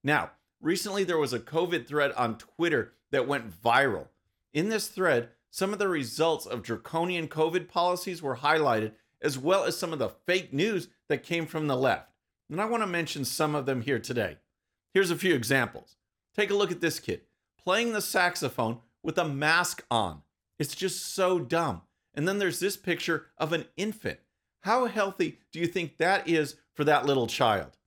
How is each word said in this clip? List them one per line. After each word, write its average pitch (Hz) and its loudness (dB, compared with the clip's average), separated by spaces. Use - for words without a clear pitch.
Now, 131 2
recently 196 -2
there 170 0
was 131 0
a 120 -2
covid 165 -2
thread 143 0
on 113 -2
Twitter 156 -2
that 131 2
went 117 -4
viral. 117 2
In 170 0
this 214 -2
thread, 147 0
some 196 -2
of 202 -6
the 202 2
results 151 0
of 104 -8
draconian 165 -4
covid 160 0
policies 180 -2
were 135 -4
highlighted, 131 2
as 139 -2
well 165 2
as 175 -2
some 170 -6
of 151 -6
the 117 -2
fake 170 -4
news 185 0
that 143 -2
came 170 -2
from 156 -4
the 135 2
left. 127 0
And 160 -4
I 214 0
want 226 0
to - -2
mention 165 -4
some 151 0
of 135 -2
them 131 0
here 120 0
today. 107 -4
Here's 185 4
a 165 0
few 180 2
examples. 123 0
Take 208 0
a 202 2
look 202 2
at 175 -6
this 165 0
kid - -6
playing 226 0
the 208 -2
saxophone 143 0
with 160 -2
a 165 0
mask 151 0
on. 92 0
It's - -6
just - -6
so 185 2
dumb. 135 -2
And 151 0
then 202 0
there's 180 -2
this 196 -2
picture 170 -2
of 156 -2
an 160 -2
infant. 208 -6
How 240 2
healthy 190 -2
do 160 -12
you 170 0
think 170 -4
that 180 2
is 156 2
for 147 -4
that 143 4
little 135 2
child? 107 0